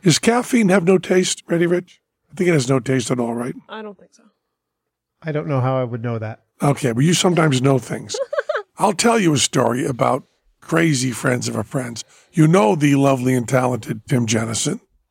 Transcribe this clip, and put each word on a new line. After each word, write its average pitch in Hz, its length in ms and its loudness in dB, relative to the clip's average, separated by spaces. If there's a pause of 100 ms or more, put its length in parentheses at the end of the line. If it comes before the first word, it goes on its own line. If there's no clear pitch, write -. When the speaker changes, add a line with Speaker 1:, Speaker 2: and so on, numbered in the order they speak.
Speaker 1:
is 165 160 4
caffeine 233 480 2
have 185 160 4
no 190 120 4
taste, 185 520 0
Ready 170 180 0
Rich? 180 340 -4 (300)
I 143 60 -20
think 180 140 0
it - 20 2
has 131 160 0
no 135 100 2
taste 127 320 -2
at 127 80 0
all, 117 160 -4
right? 120 220 -8 (120)
Speaker 2:
I 220 140 -14
don't 208 160 -16
think - 160 -20
so. - 80 -20 (1000)
Speaker 3:
I 160 100 -8
don't 156 160 -6
know 135 120 0
how 131 160 0
I 131 60 0
would 117 220 -6
know 117 160 -4
that. 110 240 -12 (180)
Speaker 1:
Okay, 131 300 0
well, 117 100 0
you 175 120 2
sometimes 160 460 2
know 135 200 4
things. - 400 -10
Speaker 2:
<laughs> 539 60 -6 (500)
Speaker 1:
I'll 202 160 0
tell 233 280 0
you 170 120 2
a 135 60 0
story 120 480 0
about 127 380 -2 (360)
crazy 147 520 0
friends 120 340 -2
of 117 80 -6
a 113 80 -4
friend's. 120 400 -8 (300)
You 156 160 4
know 196 260 4
the 143 220 2
lovely 135 380 2
and 120 140 -2
talented 123 600 -2
Tim 123 180 0
Jennison. 113 540 -4 (300)